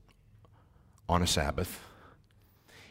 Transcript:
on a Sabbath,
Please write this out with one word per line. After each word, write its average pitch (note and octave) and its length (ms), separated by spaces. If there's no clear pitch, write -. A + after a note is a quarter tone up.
on F2 140
a F2+ 40
Sabbath, - 540